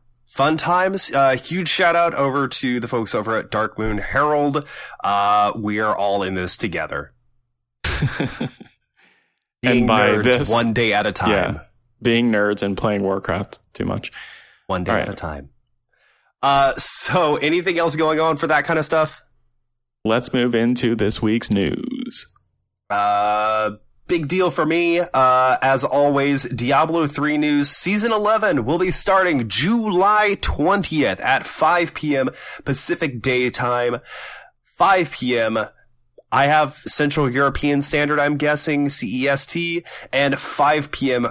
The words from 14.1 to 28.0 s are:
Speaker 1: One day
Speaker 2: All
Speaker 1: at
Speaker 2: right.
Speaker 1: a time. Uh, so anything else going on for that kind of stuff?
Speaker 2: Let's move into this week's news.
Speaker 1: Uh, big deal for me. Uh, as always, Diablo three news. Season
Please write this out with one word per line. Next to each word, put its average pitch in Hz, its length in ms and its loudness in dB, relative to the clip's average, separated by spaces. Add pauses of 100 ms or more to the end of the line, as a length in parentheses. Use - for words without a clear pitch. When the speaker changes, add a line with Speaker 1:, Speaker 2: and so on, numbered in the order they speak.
Speaker 1:
One 92 180 -4
day 104 80 0
Speaker 2:
All - 60 0
Speaker 1:
at - 80 -4
Speaker 2:
right. 101 60 -8
Speaker 1:
a - 60 -14
time. 73 300 -10 (920)
Uh, 139 340 2
so - 600 2
anything 170 420 0
else 165 200 0
going 156 240 2
on 160 160 2
for 165 100 -4
that 147 160 2
kind 160 160 0
of 151 60 -2
stuff? 156 360 0 (840)
Speaker 2:
Let's 117 260 0
move 123 240 0
into 117 400 0
this 107 260 0
week's 110 300 0
news. - 720 -4 (640)
Speaker 1:
Uh, 104 840 0 (360)
big 165 220 -2
deal 180 200 0
for 165 160 -2
me. 170 360 0
Uh, 127 600 4
as 131 220 2
always, 143 600 2
Diablo 151 640 0
three 147 320 -2
news. 147 320 2
Season 214 440 0